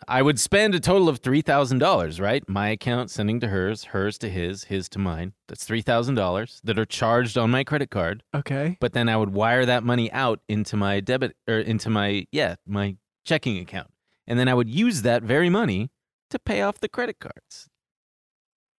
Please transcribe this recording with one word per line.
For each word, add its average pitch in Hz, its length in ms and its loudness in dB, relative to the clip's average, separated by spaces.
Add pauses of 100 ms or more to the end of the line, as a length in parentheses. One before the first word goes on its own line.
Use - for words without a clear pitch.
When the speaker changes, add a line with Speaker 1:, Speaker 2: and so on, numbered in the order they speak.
Speaker 1:
I 127 160 2
would 143 160 4
spend 202 360 2
a 170 60 0
total 180 280 4
of 135 100 0
three 139 240 2
thousand 139 360 2
dollars, 95 420 2
right? 110 280 0
My 101 200 0
account 120 420 -2
sending 107 300 -2
to 117 80 -2
hers, 98 360 -2
hers 101 340 -4
to 113 100 -8
his, 92 360 -6
his 95 260 -4
to - 100 -10
mine. 90 320 -4 (160)
That's - 160 -14
three 113 180 -2
thousand 120 340 2
dollars 98 480 -2
that 107 140 -2
are 110 60 2
charged 117 540 0
on 117 120 2
my 131 140 2
credit 139 260 -4
card. 95 320 -4 (120)
Speaker 2:
Okay. 143 460 -4
Speaker 1:
But 123 140 0
then 120 140 0
I 110 80 2
would 107 140 2
wire 117 360 2
that 123 180 2
money 120 280 0
out 120 360 -2
into 107 280 -2
my 98 240 2
debit, 123 360 -2 (120)
or 110 100 2
into 110 320 -2
my, 101 420 0
yeah, 123 220 0 (120)
my 101 300 -2 (280)
checking 135 340 -2
account. 90 300 -12 (400)
And 120 100 0
then 127 80 4
I 127 80 4
would 120 160 2
use 180 320 0
that 117 220 2
very 151 260 4
money 135 400 0 (400)
to 277 80 -6
pay 208 240 -4
off 202 160 -2
the 214 100 -6
credit - 300 -6
cards. - 500 -20 (1120)